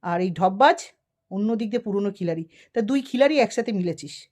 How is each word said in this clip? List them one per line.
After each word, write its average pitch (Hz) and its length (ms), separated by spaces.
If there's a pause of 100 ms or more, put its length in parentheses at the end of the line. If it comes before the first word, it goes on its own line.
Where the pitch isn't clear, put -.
আর 175 180
এই 185 100
ঢপবাজ 190 640 (380)
অন্য 208 260
দিক 214 140
দিয়ে 247 120
পুরনো 202 300
খিলাড়ি। 165 320 (280)
তা 233 80
দুই 254 220
খিলাড়ি 277 360
একসাথে 240 340
মিলেছিস 180 600